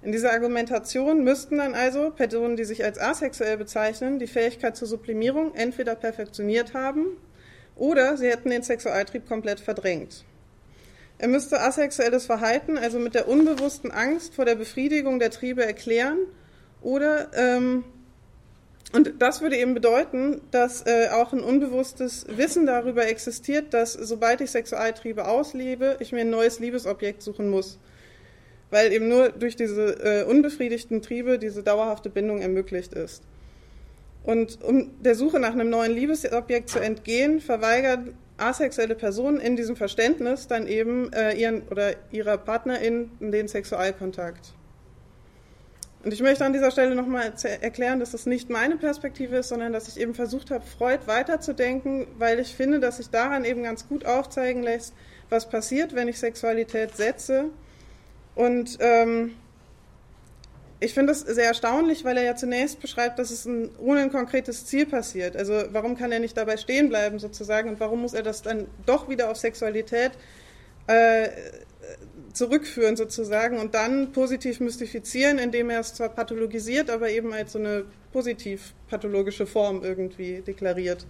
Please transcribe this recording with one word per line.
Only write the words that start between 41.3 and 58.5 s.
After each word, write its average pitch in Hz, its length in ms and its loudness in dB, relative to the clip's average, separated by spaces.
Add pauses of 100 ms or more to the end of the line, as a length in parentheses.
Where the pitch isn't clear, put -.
ihren 226 360 0
oder 202 240 0 (180)
ihrer 208 260 0
Partnerin 233 840 -2
den 214 280 -2
Sexualkontakt. 190 1080 -4 (1500)
Und 214 100 -2
ich 214 80 -4
möchte 269 240 4
an 269 80 2
dieser 269 180 4
Stelle 262 240 4
noch 254 120 -2
mal 247 160 -2
erze-, 220 380 -6
erklären, 247 380 -2
dass 240 120 -4
das 226 140 -8
nicht 247 240 -2
meine 240 280 0
Perspektive 285 600 -4
ist, 254 120 -2
sondern 233 240 -4
dass 226 160 -6
ich - 100 -16
eben 233 160 -4
versucht 247 340 -6
habe, - 160 -4
Freud 254 420 0
weiterzudenken, 262 1000 -2 (100)
weil 233 220 2
ich 247 160 -6
finde, 277 240 2
dass 247 180 0
sich 240 120 -12
daran 262 340 0
eben 240 200 -2
ganz 226 240 -8
gut - 180 -4
aufzeigen 254 580 0
lässt, 233 300 -2 (360)
was 226 200 0
passiert, 277 460 -2
wenn 240 120 0
ich 240 100 -6
Sexualität 226 800 -2
setze. 269 540 0 (840)
Und, 240 440 0